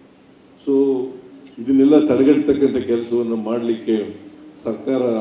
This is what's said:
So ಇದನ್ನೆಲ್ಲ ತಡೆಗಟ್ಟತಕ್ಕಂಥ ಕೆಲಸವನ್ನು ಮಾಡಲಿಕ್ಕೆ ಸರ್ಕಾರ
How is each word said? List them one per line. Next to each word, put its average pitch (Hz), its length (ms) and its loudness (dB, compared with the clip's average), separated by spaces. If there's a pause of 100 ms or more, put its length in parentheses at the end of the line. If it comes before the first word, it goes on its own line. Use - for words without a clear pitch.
(640)
So 135 380 0 (560)
ಇದನ್ನೆಲ್ಲ 135 480 4
ತಡೆಗಟ್ಟತಕ್ಕಂಥ 135 800 2
ಕೆಲಸವನ್ನು 117 500 -2
ಮಾಡಲಿಕ್ಕೆ 110 800 -4 (480)
ಸರ್ಕಾರ 127 380 -4 (200)